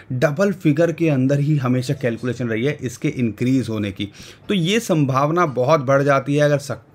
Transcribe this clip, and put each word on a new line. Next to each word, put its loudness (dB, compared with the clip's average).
डबल 0
फिगर 2
के -2
अंदर 2
ही 2
हमेशा -2
कैलकुलेशन -4
रही -2
है -2
इसके -6
इंक्रीज -2
होने -4
की। -8
तो -2
ये 0
संभावना 2
बहुत 2
बढ़ 2
जाती 2
है। 4
अगर 4
सक-, -10